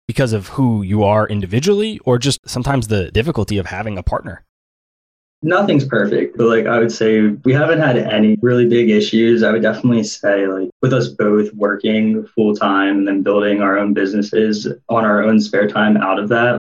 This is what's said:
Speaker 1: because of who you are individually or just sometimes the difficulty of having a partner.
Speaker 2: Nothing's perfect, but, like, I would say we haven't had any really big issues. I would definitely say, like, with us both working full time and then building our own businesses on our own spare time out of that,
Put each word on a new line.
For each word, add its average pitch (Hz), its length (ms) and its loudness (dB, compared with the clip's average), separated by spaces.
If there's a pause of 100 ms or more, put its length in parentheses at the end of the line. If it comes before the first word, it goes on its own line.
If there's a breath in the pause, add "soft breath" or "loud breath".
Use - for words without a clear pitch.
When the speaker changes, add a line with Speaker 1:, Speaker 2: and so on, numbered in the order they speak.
Speaker 1:
because 123 280 -2
of 101 140 -6
who 117 340 0
you 101 200 0
are 107 240 2
individually 160 800 -2
or 123 140 2
just 131 280 -2
sometimes 127 420 -4
the 101 220 -2
difficulty 107 460 -2
of 92 100 -4
having 104 300 -10
a 90 60 -10
partner. - 420 -6 (1000)
Speaker 2:
Nothing's 170 420 0
perfect, - 500 -2
but, 117 100 2
like, 113 200 2
I 117 120 0
would 113 140 0
say 110 300 2
we 107 300 0
haven't 156 280 2
had 131 160 2
any 107 460 2
really 120 260 4
big 117 220 4
issues. 110 520 2
I 104 80 2
would 110 120 0
definitely 110 420 0
say, 101 420 -2
like, 95 240 -6 (120)
with 131 100 2
us 120 160 0
both 104 460 0
working 110 720 -2
full 107 280 0
time 98 440 0
and 98 100 0
then 98 140 -2
building 101 380 0
our 98 160 0
own 104 160 0
businesses 104 760 -2 (200)
on 113 160 0
our 104 200 0
own 110 160 4
spare 104 260 0
time 107 300 0
out 95 240 0
of 104 80 -6
that, 117 380 0